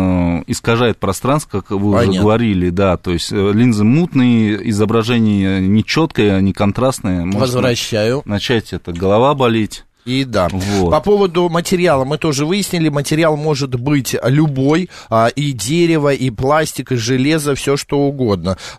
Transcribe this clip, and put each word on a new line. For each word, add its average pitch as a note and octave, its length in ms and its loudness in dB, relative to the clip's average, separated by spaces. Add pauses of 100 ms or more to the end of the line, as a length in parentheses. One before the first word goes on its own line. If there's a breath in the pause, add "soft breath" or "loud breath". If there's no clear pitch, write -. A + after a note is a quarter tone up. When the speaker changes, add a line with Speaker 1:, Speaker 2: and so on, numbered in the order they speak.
(400)
Speaker 1:
э, - 60 -12
искажает A#2 520 -2
пространство, G#2+ 640 -4
как - 100 -20
вы G2+ 180 0
уже G2 160 2
Speaker 2:
Понятно. F#2+ 140 0
Speaker 1:
говорили, G#2 500 2
да, F#2 260 2
то - 140 -8
есть, F2 220 -4
э, G2+ 200 0
линзы A2 300 4
мутные, A#2 880 2
изображение G#2+ 920 0
нечёткое, G#2+ 800 2
неконтрастное. G2+ 840 -2
Можно G2 160 -2
Speaker 2:
Возвращаю. B2 840 -2
Speaker 1:
начать G#2 480 -2
это, F2+ 200 -10
голова G#2 420 2
болеть. A2+ 500 -2 (200)
Speaker 2:
И C3 200 -2
да. G2+ 280 0
Speaker 1:
Вот. F#2+ 380 0
Speaker 2:
По D3+ 100 2
поводу F#3 480 0
материала E3+ 560 0
мы D3 140 -4
тоже D3 260 -2
выяснили. E3+ 460 -2
Материал D3+ 480 0
может C#3+ 420 -2
быть C3+ 420 0
любой, D3 680 2 (180 loud breath)
а, A2+ 200 2
и C#3+ 240 -2
дерево, C#3+ 600 2
и C3 160 -2
пластик, C3+ 640 -2
и B2+ 40 2
железо, C3+ 580 0
всё C#3 240 -2
что C#3+ 220 -2
угодно. G#2+ 580 0 (200 loud breath)